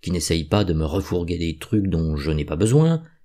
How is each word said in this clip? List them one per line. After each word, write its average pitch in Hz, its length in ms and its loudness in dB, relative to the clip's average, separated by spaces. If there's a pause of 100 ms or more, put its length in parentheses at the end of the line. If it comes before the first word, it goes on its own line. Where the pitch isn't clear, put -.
qui 82 100 -4
n'essaye 82 320 0
pas 101 200 2
de 87 80 0
me 78 120 0
refourguer 87 540 -2
des 82 200 -2
trucs 101 300 -2
dont 80 280 0
je 73 140 -2
n'ai 76 140 0
pas 78 120 -4
besoin, 151 460 4 (220)